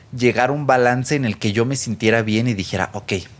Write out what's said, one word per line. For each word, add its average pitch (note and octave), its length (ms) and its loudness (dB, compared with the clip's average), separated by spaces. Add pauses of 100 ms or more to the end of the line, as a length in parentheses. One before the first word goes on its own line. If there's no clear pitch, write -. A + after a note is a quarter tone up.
(140)
llegar B2 360 2
a - 20 0
un D3 140 -2
balance B2+ 500 2
en C3+ 80 0
el G#2+ 140 -2
que G#2+ 140 -2
yo A#2 120 2
me C3+ 120 -2
sintiera A2+ 440 0
bien A2 260 0
y B2 80 0
dijera, F#2+ 380 -4
ok, - 220 -6 (260)